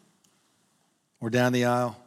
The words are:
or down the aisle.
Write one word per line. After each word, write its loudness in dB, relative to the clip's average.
or -6
down 2
the 0
aisle. -2